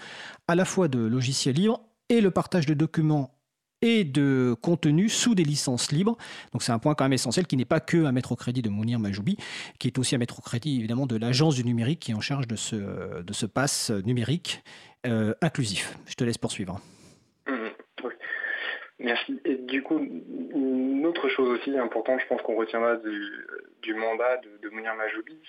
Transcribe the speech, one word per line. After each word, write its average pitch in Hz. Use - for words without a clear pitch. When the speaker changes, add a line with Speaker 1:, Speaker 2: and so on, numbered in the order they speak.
Speaker 1:
à 170
la 185
fois 185
de 131
logiciels 127
libres 214
et 233
le 196
partage -
de 156
documents 151
et 233
de 135
contenu 170
sous 233
des 180
licences 143
libres. 202
Donc 120
c'est 127
un 113
point 151
quand 143
même 135
essentiel 127
qui 143
n'est 123
pas 160
que 165
à 139
mettre 127
au 120
crédit 123
de 110
Mounir 110
Majoubi, 104
qui 131
est 120
aussi 127
à 131
mettre 120
au -
crédit 131
évidemment 117
de 113
l'Agence 127
du 127
numérique 120
qui -
est -
en 107
charge 139
de 113
ce, 95
de 90
ce -
pass 127
numérique, 120
euh, 110
inclusif. 120
Je -
te 131
laisse 117
poursuivre. 95
Speaker 2:
Mmh, -
oui. 120
Merci. 120
Et 139
du 127
coup, 156
une 135
autre 165
chose 127
aussi 131
importante, 123
je -
pense 120
qu'on 113
retiendra 113
du, 107
du 113
mandat 113
de, 107
de 104
Mounir 110
Majoubi, 110